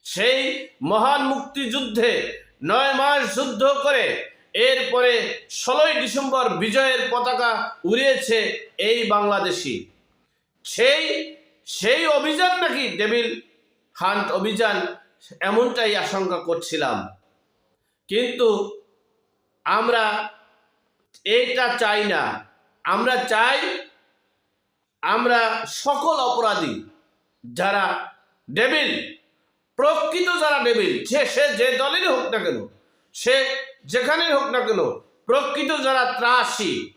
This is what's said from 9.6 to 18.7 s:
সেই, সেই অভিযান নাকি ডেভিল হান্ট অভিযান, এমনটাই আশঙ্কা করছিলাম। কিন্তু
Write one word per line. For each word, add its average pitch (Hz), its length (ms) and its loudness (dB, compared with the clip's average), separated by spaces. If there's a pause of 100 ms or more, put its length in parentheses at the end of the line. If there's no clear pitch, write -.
সেই, 302 680 0 (320)
সেই 277 400 0
অভিযান 311 540 2
নাকি 269 280 -2
ডেভিল 220 520 -2 (540)
হান্ট 185 380 -2
অভিযান, 196 540 0 (540)
এমনটাই 220 560 0
আশঙ্কা 185 420 -2
করছিলাম। 147 680 -4 (1000)
কিন্তু 233 720 0 (840)